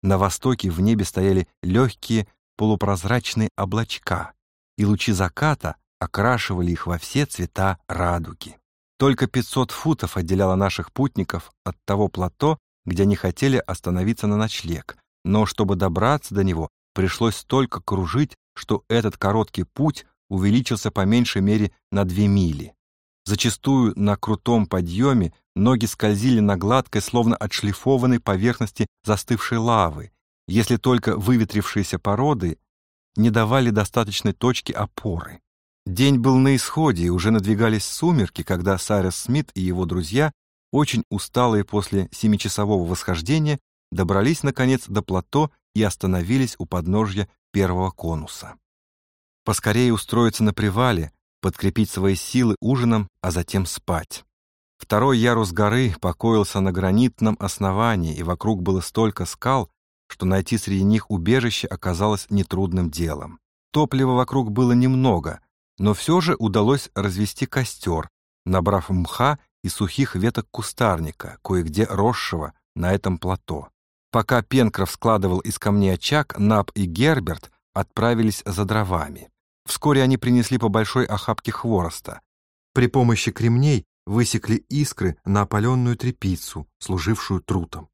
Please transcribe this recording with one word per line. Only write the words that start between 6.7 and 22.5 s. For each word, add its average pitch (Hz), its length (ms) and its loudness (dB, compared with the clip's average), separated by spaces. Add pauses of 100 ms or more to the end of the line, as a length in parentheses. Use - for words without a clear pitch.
их - 140 -6
во 87 120 -4
все 143 280 -4
цвета 95 520 -4 (100)
радуги. 87 720 -4 (400)
Только 135 280 2
пятьсот 127 460 -2
футов - 440 -2
отделяло 92 380 2
наших 95 380 -2
путников - 600 -4 (120)
от - 200 -8
того 101 240 0
плато, 139 500 -2 (260)
где 90 180 0
они 101 140 4
хотели 131 400 0
остановиться 92 720 -2
на 104 100 0
ночлег, 85 600 -6 (280)
но 104 220 2
чтобы 98 300 0
добраться 95 580 0
до 98 100 2
него, 80 240 -2 (260)
пришлось 98 420 0
столько - 440 -2
кружить, 98 540 -2 (200)
что - 340 -4
этот 113 280 0
короткий 101 480 0
путь - 420 -4 (220)
увеличился 101 640 0
по 98 140 0
меньшей 107 380 2
мере 104 300 2 (180)
на 101 140 0
две 95 220 0
мили. 90 480 0 (500)